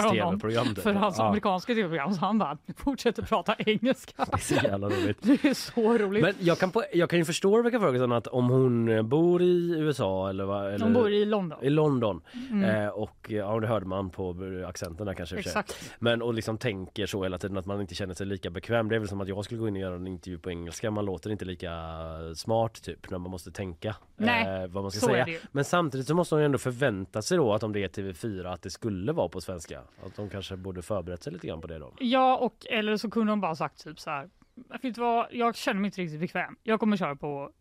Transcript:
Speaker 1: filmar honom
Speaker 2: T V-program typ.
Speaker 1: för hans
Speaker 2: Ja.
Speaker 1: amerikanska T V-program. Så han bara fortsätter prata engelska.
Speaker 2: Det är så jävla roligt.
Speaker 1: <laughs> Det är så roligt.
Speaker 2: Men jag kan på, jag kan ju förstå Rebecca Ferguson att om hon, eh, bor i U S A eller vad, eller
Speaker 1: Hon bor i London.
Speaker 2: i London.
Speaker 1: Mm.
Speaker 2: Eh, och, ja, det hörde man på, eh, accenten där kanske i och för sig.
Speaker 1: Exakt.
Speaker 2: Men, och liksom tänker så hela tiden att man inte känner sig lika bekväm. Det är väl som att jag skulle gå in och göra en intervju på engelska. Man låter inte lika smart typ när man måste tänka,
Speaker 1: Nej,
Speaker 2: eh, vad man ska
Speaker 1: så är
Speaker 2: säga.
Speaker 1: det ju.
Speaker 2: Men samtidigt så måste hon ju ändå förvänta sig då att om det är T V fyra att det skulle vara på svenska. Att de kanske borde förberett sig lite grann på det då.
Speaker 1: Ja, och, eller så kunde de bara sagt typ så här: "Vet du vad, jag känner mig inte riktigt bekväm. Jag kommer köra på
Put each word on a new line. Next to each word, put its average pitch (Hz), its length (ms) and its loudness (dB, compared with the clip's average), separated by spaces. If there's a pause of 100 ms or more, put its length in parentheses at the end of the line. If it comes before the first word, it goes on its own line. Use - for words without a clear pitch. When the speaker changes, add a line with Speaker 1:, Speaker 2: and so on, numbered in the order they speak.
(120)
Speaker 1:
filmar 147 120 2
honom 170 160 0
Speaker 2:
T 110 60 -2
V-program 113 280 2
typ. - 100 -8
Speaker 1:
för 214 80 4
hans 196 260 2
Speaker 2:
Ja. 110 100 4
Speaker 1:
amerikanska 202 460 2
T 220 80 2
V-program. 160 320 0
Så 160 60 -2
han 208 180 2
bara 156 200 -2 (180)
fortsätter 240 460 0
prata 220 360 2
engelska. 220 680 0
Speaker 2:
Det - 80 -4
är 269 60 0
så - 160 0
jävla 98 340 2
roligt. - 340 0
Speaker 1:
<laughs> - 0 -
Det 247 220 4
är 269 100 6
så 233 440 2
roligt. 202 240 2
Speaker 2:
Men 190 160 4
jag 170 200 4
kan 185 120 2
på, 226 220 2
jag 170 180 4
kan 170 80 4
ju 170 60 4
förstå 196 340 4
Rebecca 240 220 4
Ferguson 127 320 4
att 117 140 2
om 123 240 4
hon, 123 380 6
eh, 110 140 6
bor 165 400 4
i 175 360 4
U 156 120 2
S 135 100 0
A 95 300 2
eller 95 140 -2
vad, 101 300 -2
eller - 100 0
Speaker 1:
Hon 226 80 6
bor 226 200 6
i 208 120 4
London. 196 380 0
Speaker 2:
i 135 80 2
London. 127 520 2 (280)
Speaker 1:
Mm. 101 140 2 (200)
Speaker 2:
Eh, 104 40 0
och, 101 420 -8
ja, 107 300 -2
det 110 60 0
hörde 107 200 0
man 92 240 -2
på, 92 200 -6 (320)
eh, 87 60 -8
accenten 90 380 -8
där 95 80 -2
kanske 90 220 -8
i 202 40 -4
och - 40 -6
för 90 60 -6
sig. 104 100 -2
Speaker 1:
Exakt. - 380 -10
Speaker 2:
Men, 117 240 2
och 117 120 0
liksom 110 240 -4
tänker 98 480 -4
så 98 160 -4
hela 92 160 -2
tiden 98 180 -6
att 90 100 -6
man 101 140 -4
inte 95 140 -8
känner 92 200 -6
sig 98 120 -8
lika 98 240 -6
bekväm. 107 380 0
Det 110 60 0
är 113 40 2
väl 107 100 -4
som 98 120 -6
att 95 80 -6
jag 98 160 -4
skulle 113 160 -8
gå 113 80 -2
in 101 60 -2
och 95 60 -4
göra 92 140 -4
en 90 120 -8
intervju 90 320 -10
på 92 120 -10
engelska. 85 400 -6
Man 104 140 -2
låter 95 260 -6
inte 101 140 -6
lika 90 260 -8 (680)
smart 113 460 0
typ - 280 -12
när 92 80 -4
man 90 120 -8
måste 92 220 -10
tänka, 101 440 -8 (200)
Speaker 1:
Nej, 214 460 0
Speaker 2:
eh, 92 60 -6
vad 95 160 -6
man 98 60 -4
ska 95 100 -4
Speaker 1:
så - 80 2
är - 40 4
Speaker 2:
säga. 123 120 2
Speaker 1:
det 165 60 -8
ju. 165 100 -8 (120)
Speaker 2:
Men 139 120 0
samtidigt 135 420 0
så 151 80 0
måste 170 200 2
hon 151 80 6
ju - 20 6
ändå 143 140 4
förvänta 117 640 -2
sig 185 140 0
då 127 180 4
att 110 80 0
om 107 100 -2
det 101 120 -2
är 92 40 -2
T 98 140 -8
V 95 120 -6
fyra 92 380 -6
att 90 100 -10
det 95 80 -10
skulle 104 420 -4
vara 123 160 0
på 92 120 -8
svenska. 82 400 -10 (260)
Att 95 100 -16
de 104 140 -8
kanske 95 260 -8
borde 92 260 -8
förberett 87 400 -6
sig - 100 -10
lite 175 140 -12
grann 82 140 -8
på 82 60 -12
det 80 120 -10
då. 71 200 -14
Speaker 1:
Ja, 262 400 4
och, - 320 -4
eller 214 260 0
så 208 140 -4
kunde 214 220 2
de 208 80 0
bara 165 140 -2
sagt 147 300 -6
typ 151 160 -16
så 170 100 -10
här: 147 180 -6 (540)
"Vet 254 120 -4
du 226 60 -8
vad, 233 300 2
jag 233 260 0
känner 208 240 0
mig 202 80 0
inte 190 120 -8
riktigt 156 200 -6
bekväm. 175 420 -4
Jag 220 180 2
kommer 214 160 4
köra 151 200 -2
på 143 340 -8 (100)